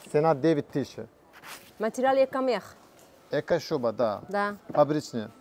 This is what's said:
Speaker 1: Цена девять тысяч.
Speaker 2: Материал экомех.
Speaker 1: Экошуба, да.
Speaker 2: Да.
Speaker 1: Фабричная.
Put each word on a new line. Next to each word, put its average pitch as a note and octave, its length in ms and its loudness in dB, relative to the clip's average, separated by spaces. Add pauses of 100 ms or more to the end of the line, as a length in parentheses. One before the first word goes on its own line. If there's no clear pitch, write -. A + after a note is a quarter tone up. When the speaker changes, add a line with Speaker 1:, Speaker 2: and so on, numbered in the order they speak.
(120)
Speaker 1:
Цена D#3 220 4
девять D3 360 2
тысяч. C3 260 -6 (800)
Speaker 2:
Материал B3 380 0
экомех. C4 600 0 (540)
Speaker 1:
Экошуба, D3 640 0
да. G#2+ 380 0
Speaker 2:
Да. G3+ 280 -4 (120)
Speaker 1:
Фабричная. C#3 600 0 (120)